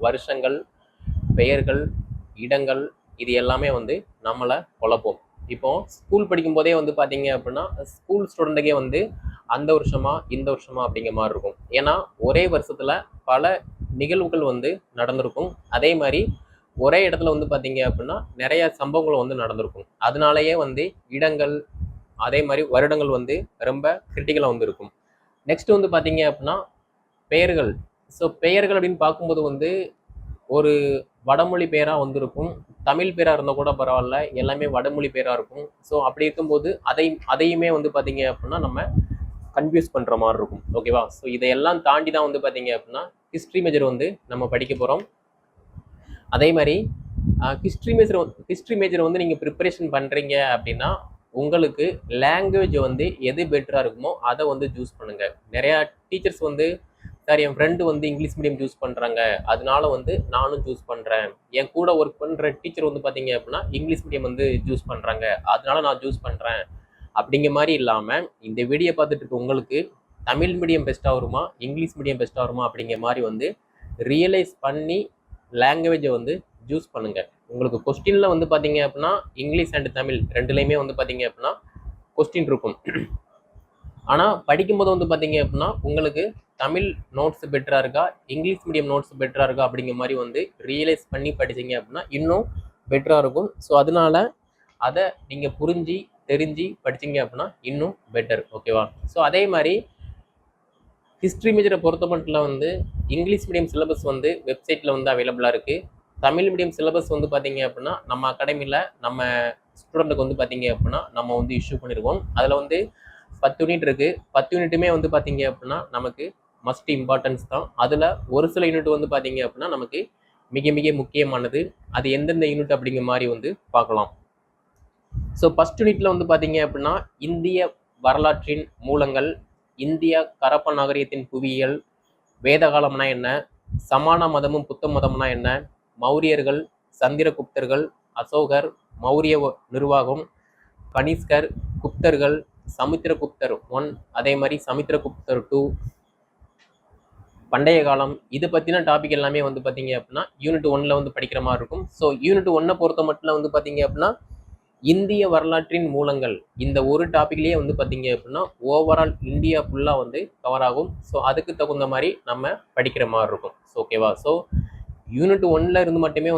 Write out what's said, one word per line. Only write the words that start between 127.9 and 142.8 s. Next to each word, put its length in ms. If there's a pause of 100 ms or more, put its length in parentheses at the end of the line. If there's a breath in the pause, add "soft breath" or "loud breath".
வரலாற்றின் 600 (240)
மூலங்கள், 420 (500)
இந்தியா 400 (220)
கரப்ப 360
நாகரிகத்தின் 540
புவியியல், 440 (680)
வேத 220 (100)
காலம்னா 320 (100)
என்ன, 120 (640)
சமானா 460
மதமும் 340
புத்த 260
மதம்னா 400
என்ன, 140 (500)
மௌரியர்கள், 600 (420)
சந்திரகுப்தர்கள், 800 (380)
அசோகர், 460 (360)
மௌரிய 400
வ-, 120 (200)
நிர்வாகம், 480 (720)
கனிஷ்கர், 520 (360)
குப்தர்கள், 540 (400)
சமுத்திரகுப்தர் 800 (220)